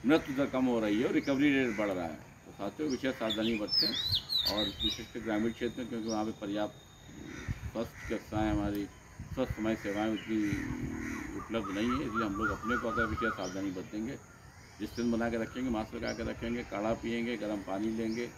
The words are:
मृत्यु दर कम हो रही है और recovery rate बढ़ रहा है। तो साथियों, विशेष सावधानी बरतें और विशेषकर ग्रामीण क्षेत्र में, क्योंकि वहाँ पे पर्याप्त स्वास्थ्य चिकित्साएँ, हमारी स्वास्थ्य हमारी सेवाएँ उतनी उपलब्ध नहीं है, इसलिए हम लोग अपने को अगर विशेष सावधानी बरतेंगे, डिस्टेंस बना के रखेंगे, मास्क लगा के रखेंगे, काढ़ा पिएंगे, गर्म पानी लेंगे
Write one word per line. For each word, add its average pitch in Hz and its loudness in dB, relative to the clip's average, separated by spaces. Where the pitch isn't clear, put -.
मृत्यु 277 4
दर 139 4
कम 127 2
हो 120 6
रही 107 4
है 139 4
और 202 2
recovery 139 6
rate 127 4
बढ़ 104 2
रहा 90 0
है। 78 -4
तो - -16
साथियों, 123 -2
विशेष 131 0
सावधानी 110 0
बरतें 104 4
और 104 2
विशेषकर 104 -2
ग्रामीण 110 2
क्षेत्र 117 -2
में, 120 -4
क्योंकि 113 -2
वहाँ 107 2
पे 110 -2
पर्याप्त 104 0
स्वास्थ्य 113 -4
चिकित्साएँ, 107 0
हमारी 104 2
स्वास्थ्य 127 0
हमारी 107 2
सेवाएँ 107 0
उतनी 107 0
उपलब्ध 104 -2
नहीं 107 2
है, 139 0
इसलिए 110 0
हम 98 -2
लोग 110 0
अपने - 0
को 127 0
अगर 113 2
विशेष 110 0
सावधानी 95 -2
बरतेंगे, 107 -4
डिस्टेंस 117 -2
बना 117 2
के 113 0
रखेंगे, 127 -2
मास्क 107 -2
लगा 113 -4
के 113 -4
रखेंगे, 117 -4
काढ़ा 107 0
पिएंगे, 117 -2
गर्म 104 -2
पानी 104 0
लेंगे 113 -2